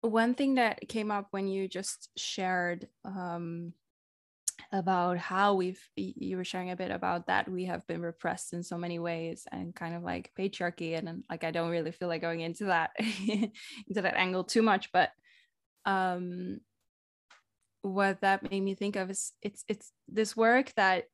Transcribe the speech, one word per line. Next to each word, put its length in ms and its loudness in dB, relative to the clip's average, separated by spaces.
one 320 4
thing 220 4
that 320 2
came 240 -2
up 200 -2
when 160 -2
you 200 -2
just 500 -8
shared, 720 -2
um, 680 -6
about 460 2
how 380 4
we've, 260 0
y-, 200 -6
you 200 -4
were 80 -2
sharing 260 -4
a 40 -4
bit 160 -4
about 360 -2
that 220 2
we 160 -2
have 220 -6
been 140 -4
repressed 520 -6
in 100 -4
so 140 -8
many 220 -4
ways 520 -4
and 240 -8
kind 200 -8
of, 80 -8
like, 340 -6
patriarchy 600 -4
and, 120 -4
and, 200 -10
like, 140 -6
I 80 -2
don't 200 0
really 200 0
feel 160 -6
like 140 -2
going 200 -2
into 240 -4
that, 300 2
<laughs> 40 -10
into 520 0
that 140 2
angle 300 2
too 160 4
much, 320 4
but, 180 6
um, 760 -2
what 400 2
that 280 4
made 120 0
me 140 0
think 220 -2
of 120 -2
is 220 -6
it's, 260 -8
it's 240 -6
this 280 0
work 400 6
that 380 4